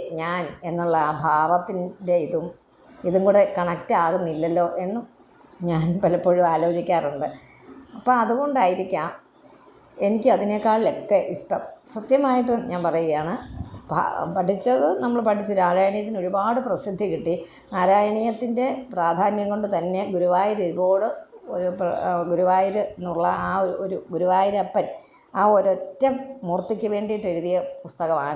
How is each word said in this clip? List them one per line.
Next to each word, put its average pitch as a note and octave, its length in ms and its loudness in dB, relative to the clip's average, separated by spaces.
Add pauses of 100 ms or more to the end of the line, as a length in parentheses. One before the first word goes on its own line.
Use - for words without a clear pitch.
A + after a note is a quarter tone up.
(120)
ഞാൻ E3+ 300 -4 (220)
എന്നുള്ള E3+ 320 0
ആ D3+ 140 2 (100)
ഭാവത്തിൻ്റെ F3 1000 0
ഇതും, D#3+ 280 -2 (580)
ഇതും F#3 200 2
കൂടെ G3+ 180 8 (120)
കണക്റ്റ് F3 400 -2
ആകുന്നില്ലല്ലോ E3+ 720 2 (120)
എന്നും G#3 260 -6 (560)
ഞാൻ E3 240 0 (140)
പലപ്പോഴും F3+ 480 4
ആലോചിക്കാറുണ്ട്. D#3+ 800 0 (680)
അപ്പം B3+ 240 0
അതുകൊണ്ടായിരിക്കാം G#3+ 920 0 (840)
എനിക്ക് G#3+ 340 2
അതിനേക്കാളിലൊക്കെ G#3 880 2 (120)
ഇഷ്ടം. - 300 -4 (260)
സത്യമായിട്ടും B3 800 2
ഞാൻ F3+ 140 -4
പറയുകയാണ്, D#3+ 520 0 (520)
ഭ-, D#3 240 -2 (220)
പഠിച്ചത് G3+ 560 2 (120)
നമ്മൾ A#3+ 200 0
പഠിച്ചു. G#3 320 0
നാരായണീയത്തിന് G3 640 2
ഒരുപാട് G3 420 0
പ്രസിദ്ധി G3+ 500 -4
കിട്ടി. E3 240 -2 (380)
നാരായണീയത്തിൻ്റെ A3 920 2 (240)
പ്രാധാന്യം F#3+ 580 0
കൊണ്ട് G#3 200 -2
തന്നെ F#3 340 -2 (100)
ഗുരുവായൂർ F#3 500 2
ഒരുപാട് F#3 460 2 (420)
ഒരു F3+ 200 -2
പ്ര-, F3+ 320 -2
ആ, F3+ 80 -2 (120)
ഗുരുവായൂർ F#3 560 2
എന്നുള്ള F3 480 -4 (140)
ആ F3+ 180 -4
ഒരു, F#3+ 140 0
ഒരു F#3 240 -6 (140)
ഗുരുവായൂരപ്പൻ, F#3 720 2 (500)
ആ F#3+ 120 2
ഒരൊറ്റ G3 560 2 (400)
മൂർത്തിക്ക് F#3+ 460 -2
വേണ്ടിയിട്ട് G#3 380 -4
എഴുതിയ F3 300 -2 (220)
പുസ്തകമാണ്. D#3+ 580 -2